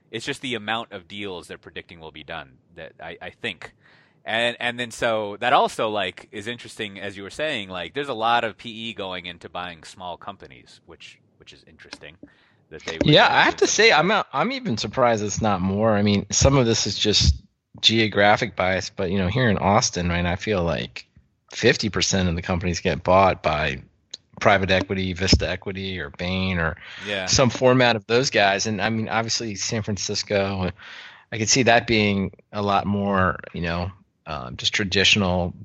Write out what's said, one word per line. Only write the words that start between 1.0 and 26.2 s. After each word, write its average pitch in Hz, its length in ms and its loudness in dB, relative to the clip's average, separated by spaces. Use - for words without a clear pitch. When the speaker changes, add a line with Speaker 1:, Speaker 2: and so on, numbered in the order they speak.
Speaker 1:
deals 95 400 -12
they're 90 100 -16
predicting 90 420 -18
will 80 120 -18
be 76 120 -18
done 73 300 -14
that 80 260 -18
I, 82 200 -14
I 180 80 -14
think - 440 -12
and, 117 360 -2
and 120 200 -4
then 117 120 -8
so 110 480 -2
that 120 140 2
also, 156 360 2
like, 98 420 -4
is 104 160 -10
interesting, 110 520 -10
as 98 180 -10
you 98 60 -12
were 95 80 -14
saying, 135 380 -6
like, 87 240 -8
there's 143 160 -6
a 131 40 -4
lot 117 300 2
of 107 140 -4
P 120 120 -16
E 113 240 -10
going 92 320 -8
into 87 240 -14
buying 87 340 -12
small 90 320 -14
companies, 76 680 -20
which, - 340 -20
which - 140 -20
is 69 140 -20
interesting 76 500 -20
that 78 160 -16
they - 80 -8
would 80 140 0
Speaker 2:
Yeah, 175 200 8
Speaker 1:
do - 60 2
Speaker 2:
I 131 80 6
have 285 160 2
to 359 100 2
Speaker 1:
something - 180 4
Speaker 2:
say, 226 60 8
Speaker 1:
like 147 80 6
Speaker 2:
I'm 160 100 2
Speaker 1:
that. 220 40 2
Speaker 2:
not, 190 180 0
I'm 165 200 0
even 240 260 -6
surprised 117 460 0
it's 101 180 -4
not 104 180 2
more. 101 360 2
I 101 80 2
mean, 101 260 2
some 139 260 4
of 127 100 4
this 113 200 0
is 107 120 -4
just - 380 2
geographic 104 760 4
bias, 92 340 0
but, 95 200 -4
you 98 80 -2
know, 92 100 2
here 123 220 2
in 95 80 2
Austin, 92 520 2
right, 85 160 -2
I 87 100 0
feel 101 280 -2
like 71 440 -4
fifty - 380 2
percent 92 400 0
of 85 60 0
the 87 60 -4
companies 87 380 -2
get 80 240 -2
bought 92 380 4
by 76 400 -2
private 95 320 4
equity, 92 420 -2
Vista 87 360 0
Equity, 95 500 -8
or 71 120 -10
Bain, 92 480 -4